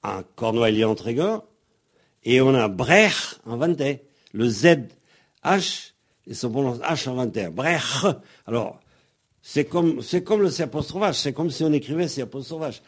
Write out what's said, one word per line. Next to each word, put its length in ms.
en 180
cornouaillien 540
en 60
Trégor, 500
et 180
on 120
a 140
Brec'h 800
en 120
Vantais. 480
Le 140
Z 400
H, 480
et 60
se 140
prononce 320
H 300
en 60
Vantais. 340
Brec'h. 560
Alors, 340
C'est 220
comme, 380
c'est 200
comme 200
le 80
C 120
apostrophe 380
H, 120
c'est 200
comme 160
si 140
on 100
écrivait 340
C 140
apostrophe 400
H. 260